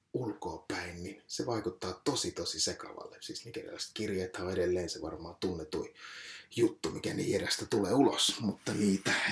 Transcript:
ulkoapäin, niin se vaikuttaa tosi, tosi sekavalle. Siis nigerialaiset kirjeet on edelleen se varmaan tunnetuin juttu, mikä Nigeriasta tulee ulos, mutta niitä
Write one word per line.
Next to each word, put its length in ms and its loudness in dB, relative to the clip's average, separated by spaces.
ulkoapäin, 920 -6
niin 240 -8
se 200 -4
vaikuttaa 580 -4
tosi, 280 0
tosi 280 -4
sekavalle. 600 -4
Siis 240 -10
nigerialaiset 500 -8
kirjeet 420 -2
on 160 -2
edelleen 380 2
se 120 -8
varmaan 380 -8
tunnetuin 540 -4
juttu, 340 4
mikä 240 -4
Nigeriasta 520 2
tulee 260 2
ulos, 480 6
mutta 340 0
niitä 380 4